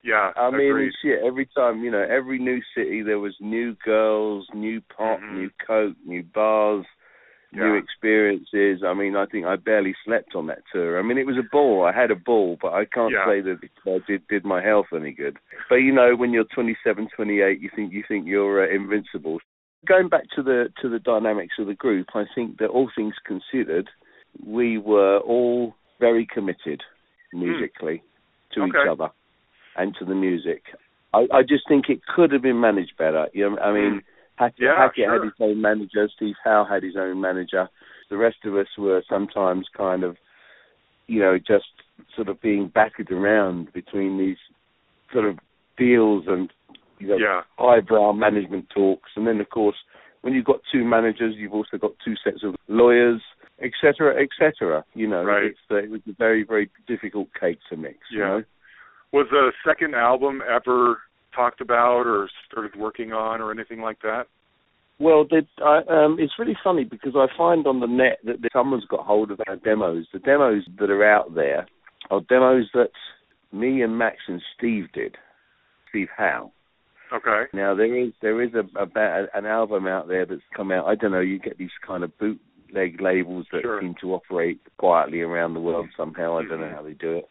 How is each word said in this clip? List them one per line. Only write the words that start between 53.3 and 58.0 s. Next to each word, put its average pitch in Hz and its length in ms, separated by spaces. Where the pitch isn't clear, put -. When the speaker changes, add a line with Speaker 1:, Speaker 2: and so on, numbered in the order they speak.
Speaker 2:
et 127 200
cetera, 143 400
et 139 80
cetera. 87 460
You 110 120
know, 92 180
Speaker 1:
Right. 101 200
Speaker 2:
it's, 104 160
uh, 107 60
it 104 140
was 110 160
a 107 60
very, 110 300
very 104 280
difficult 104 480
cake 85 240
to 85 60
mix, 78 220